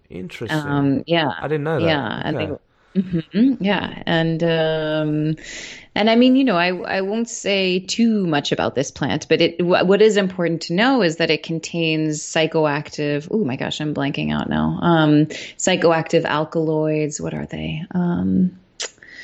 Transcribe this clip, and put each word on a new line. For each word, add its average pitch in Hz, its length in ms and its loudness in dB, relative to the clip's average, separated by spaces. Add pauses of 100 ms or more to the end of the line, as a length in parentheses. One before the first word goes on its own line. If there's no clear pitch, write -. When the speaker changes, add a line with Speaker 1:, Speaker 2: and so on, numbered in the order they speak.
Speaker 1:
interesting. 120 500 -6
Speaker 2:
Um, 143 460 0
yeah. 160 240 2 (100)
Speaker 1:
I - 80 -6
didn't 147 180 -2
know 160 140 -2
that. 165 60 0
Speaker 2:
Yeah, 139 400 0
and 156 140 -4
they - 60 -2
Speaker 1:
Okay. 151 120 -8 (380)
Speaker 2:
Mm-hmm, 190 680 0
yeah, - 420 -2
and, 165 380 0
um, 156 920 0 (600)
and 214 160 2
I 226 40 4
mean, 254 200 6
you 269 80 4
know, 240 140 2
I, 170 100 4 (300)
I 190 40 0
won't 220 260 -2
say 190 520 -2
too 208 480 0
much 147 240 0
about - 240 0
this 135 160 -2
plant, 147 360 -4
but 160 140 4
it, - 180 2
wh-, 175 280 2
what 196 120 4
is 214 160 6
important 185 480 0
to 170 120 -6
know 247 260 2
is 165 140 2
that 165 160 0
it 151 100 2
contains 156 800 -2
psychoactive, 151 1080 -2
oh 220 120 0
my 131 120 -2
gosh, - 260 -6
I'm 151 140 -4
blanking 143 360 -4
out - 160 -2
now, 156 360 -2
um, 156 420 4 (320)
psychoactive 170 640 2
alkaloids. 156 960 -2
What 165 140 -6
are 147 140 -8
they? 156 340 -8 (140)
Um, 180 640 0 (640)